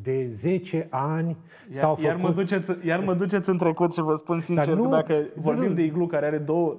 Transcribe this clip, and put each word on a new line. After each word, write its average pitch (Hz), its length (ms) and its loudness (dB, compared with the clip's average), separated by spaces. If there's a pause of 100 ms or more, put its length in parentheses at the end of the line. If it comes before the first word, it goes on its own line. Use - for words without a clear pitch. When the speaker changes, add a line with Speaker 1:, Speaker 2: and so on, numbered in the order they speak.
Speaker 1:
de 131 260 -2
zece 160 640 -2
ani 160 480 -2 (360)
Speaker 2:
Iar, 135 100 -8
Speaker 1:
s-au 156 180 4
Speaker 2:
iar 156 140 2
mă 180 60 -4
Speaker 1:
făcut.” 180 140 2
Speaker 2:
duceți, 185 520 -2
iar 165 160 2
mă 190 100 2
duceți 185 360 0
în 185 80 2
trecut 170 360 2
și 175 80 -2
vă 156 140 2
spun 165 240 -2
sincer, 160 260 0
Speaker 1:
Dar 160 100 2
nu, 214 80 2
Speaker 2:
că 254 60 0
dacă 165 240 2
Speaker 1:
nu, 151 280 -2
Speaker 2:
vorbim 160 260 0
Speaker 1:
nu. 180 60 0
Speaker 2:
de 165 100 2
iglu 165 240 0
care 151 180 -2
are 151 120 0
două, 151 420 0